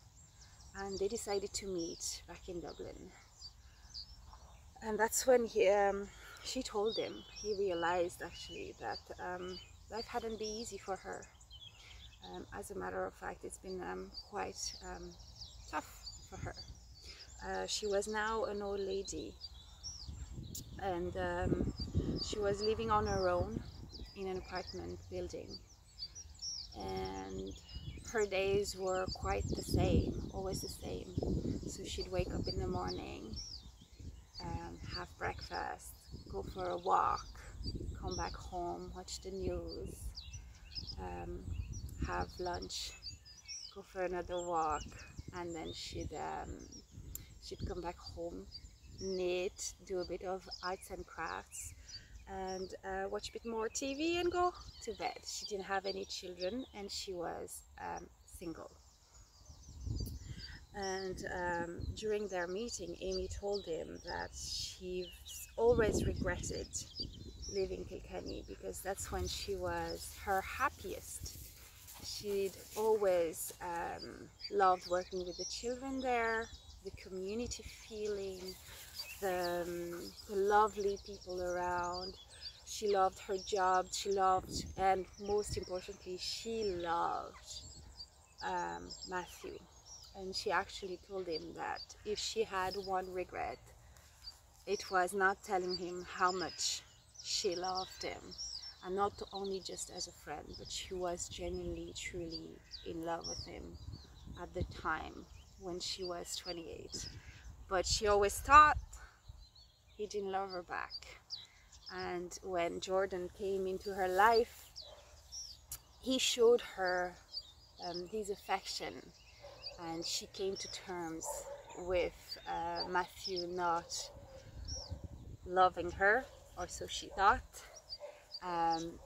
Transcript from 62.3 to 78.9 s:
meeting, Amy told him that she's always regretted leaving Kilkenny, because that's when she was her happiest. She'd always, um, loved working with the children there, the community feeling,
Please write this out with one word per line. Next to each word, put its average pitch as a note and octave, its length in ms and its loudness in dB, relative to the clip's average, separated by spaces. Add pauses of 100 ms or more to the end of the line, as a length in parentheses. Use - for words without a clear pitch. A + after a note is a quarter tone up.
meeting, F#3 540 -2
Amy F#3 280 0
told G3+ 360 0
him E3+ 420 -2
that F3 280 -2
she's - 760 -4 (480)
always A3+ 480 8
regretted F#3 640 0 (840)
leaving F#3 320 0
Kilkenny, F3+ 640 -6
because - 320 -8
that's - 300 -4
when F3+ 160 0
she - 300 -2
was E3+ 580 -2 (100)
her F#3+ 160 4
happiest. - 960 -2 (640)
She'd G3 500 0 (240)
always, G3+ 840 6
um, F3 680 -4 (220)
loved F#3 380 8
working F3+ 380 0
with F3 100 -6
the F3+ 100 -4
children B3+ 540 -2
there, A3+ 480 2 (360)
the G3 60 -10
community G3+ 720 -4
feeling, G3 920 -4 (680)